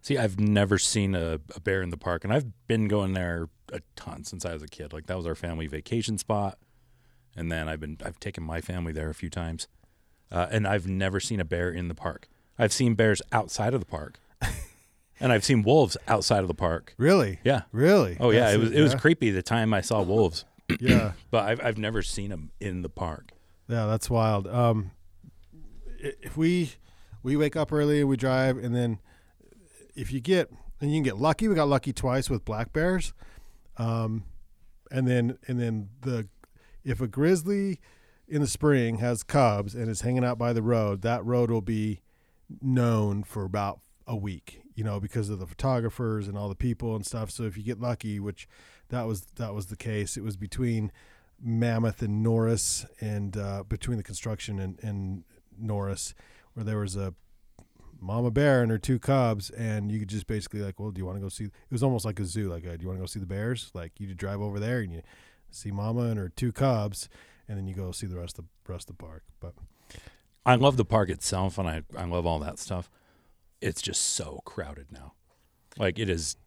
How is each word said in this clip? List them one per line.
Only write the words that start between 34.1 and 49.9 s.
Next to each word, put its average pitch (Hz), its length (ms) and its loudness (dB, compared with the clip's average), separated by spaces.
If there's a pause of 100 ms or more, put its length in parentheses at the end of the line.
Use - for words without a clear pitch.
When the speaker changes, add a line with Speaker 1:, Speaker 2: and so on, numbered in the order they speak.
Speaker 2:
and 131 160 0
then, 123 300 2 (100)
and 123 120 -2
then 110 300 -2 (120)
the, 123 260 -2 (560)
if 123 180 -2
a 127 60 -2
grizzly 180 720 2 (480)
in 151 140 0
the 139 60 2
spring 123 500 4
has 120 260 0
cubs 104 520 4
and 113 140 -2
is 107 120 -4
hanging 127 240 2
out 123 120 0
by 120 160 0
the 113 100 2
road, 107 400 2
that 113 220 0
road 120 260 2
will 113 100 2
be 107 400 -2 (600)
known 113 600 2
for 104 200 -8
about 98 360 -2 (280)
a 113 80 -6
week, 98 460 -8 (140)
you 110 80 -4
know, 104 160 -2
because 104 300 -4
of 104 100 -6
the 92 80 -8
photographers 113 800 -2
and 101 100 -6
all 101 120 -6
the 98 60 -6
people 117 400 -2
and 104 100 -6
stuff. 110 260 -6
So - 120 -8
if 104 140 -4
you 110 60 -10
get 107 160 -6
lucky, 113 400 -4
which 101 280 -8 (420)
that 123 180 -4
was, 107 140 -4 (140)
that 113 180 -6
was 101 140 -6
the 104 100 -10
case, 104 400 -4